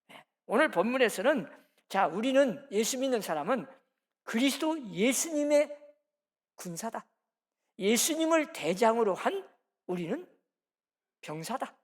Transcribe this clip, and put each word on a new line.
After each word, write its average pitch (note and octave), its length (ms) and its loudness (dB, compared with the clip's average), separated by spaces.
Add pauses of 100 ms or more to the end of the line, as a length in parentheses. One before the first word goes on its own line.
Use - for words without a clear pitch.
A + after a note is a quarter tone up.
네. - 140 -20 (240)
오늘 C4+ 240 2
본문에서는, A3+ 760 2 (420)
자, F#3+ 200 2
우리는, B3+ 640 2
예수 A3 260 0
믿는 B3+ 240 0
사람은 D#3+ 440 -2 (580)
그리스도 C#4 540 0 (120)
예수님의 D4 880 0 (800)
군사다. F#3+ 500 -10 (760)
예수님을 D4+ 720 2
대장으로 G#3 640 2
한 F#4+ 340 -4 (380)
우리는 F3+ 420 -4 (960)
병사다. E3 600 -8